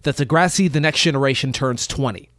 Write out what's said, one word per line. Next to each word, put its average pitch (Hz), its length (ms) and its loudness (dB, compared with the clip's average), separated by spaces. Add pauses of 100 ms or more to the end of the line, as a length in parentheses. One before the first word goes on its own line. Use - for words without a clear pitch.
that 143 120 -2
Degrassi 165 560 2
The 151 80 0
Next 151 220 0
Generation 139 500 0
turns 127 340 -2
twenty. 123 540 -4